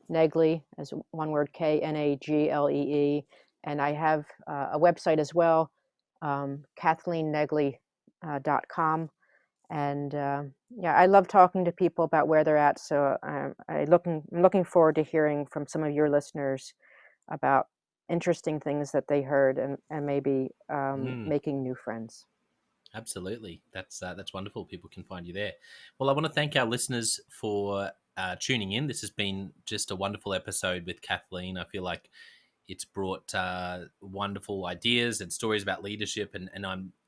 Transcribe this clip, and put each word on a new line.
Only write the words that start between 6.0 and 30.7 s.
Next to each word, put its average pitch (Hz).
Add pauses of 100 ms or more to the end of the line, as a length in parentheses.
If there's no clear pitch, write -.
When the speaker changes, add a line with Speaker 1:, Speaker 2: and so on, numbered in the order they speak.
Speaker 1:
um, 143 (120)
Kathleen 160
Negley, 151 (460)
uh, 147
dot 139
com. 160 (600)
And, 143
uh, 143 (260)
yeah, 180
I 175
love 196
talking 185
to 170
people 170
about 151
where 156
they're 151
at. 147
So, 143
um, 139 (140)
I 151
looking, 170 (100)
I'm 170
looking 185
forward 160
to 156
hearing 151
from 143
some 156
of 151
your 151
listeners 143 (580)
about - (420)
interesting 165
things 147
that 143
they 143
heard 135
and, 139 (140)
and 147
maybe, 139 (160)
um, 139
Speaker 2:
Mm. 127
Speaker 1:
making 147
new 127
friends. 113 (680)
Speaker 2:
Absolutely. 101 (140)
That's, -
uh, 90
that's 92
wonderful. 98
People 85
can 87
find 87
you 87
there. 101 (460)
Well, 135
I 139
wanna 151
thank 147
our 131
listeners 117
for, 101 (240)
uh, 92
tuning 107
in. 127
This 127
has 104
been 98 (140)
just -
a 98
wonderful 98
episode 92